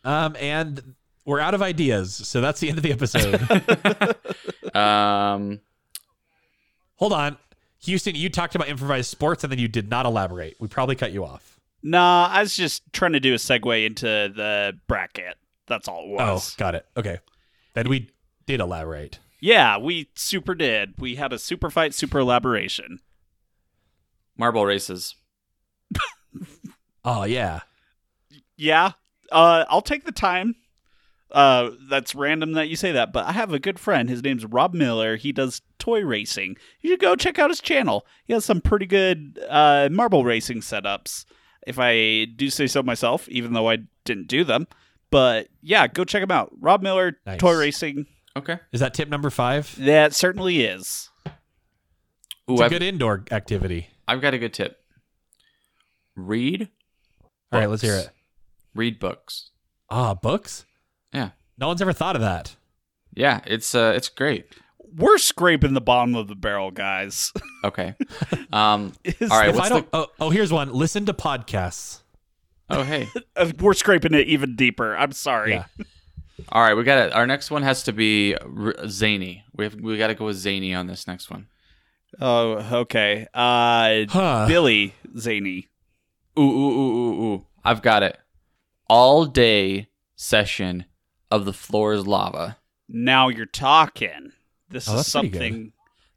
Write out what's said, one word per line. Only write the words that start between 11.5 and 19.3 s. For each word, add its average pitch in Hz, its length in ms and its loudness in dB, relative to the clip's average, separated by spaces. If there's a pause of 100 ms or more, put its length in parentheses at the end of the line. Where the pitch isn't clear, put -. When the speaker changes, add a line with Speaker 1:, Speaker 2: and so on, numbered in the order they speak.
Speaker 3:
Nah, 175 480 4
I 190 120 2
was 208 160 -2
just 170 260 -4 (100)
trying 175 200 0
to 143 80 2
do 131 140 2
a - 20 0
segue 113 500 0
into 110 180 -6
the 104 720 -2 (120)
bracket. 90 480 -8 (320)
That's 110 180 -6
all 85 160 -12
it 85 60 -14
was. 101 480 -4
Speaker 1:
Oh, - 20 -20
got 92 160 -4
it. 85 120 -10 (100)
Okay. 101 240 -8 (540)
Then 120 140 -4
we 127 220 -4 (360)
did 135 120 -4
elaborate. 80 640 -8 (200)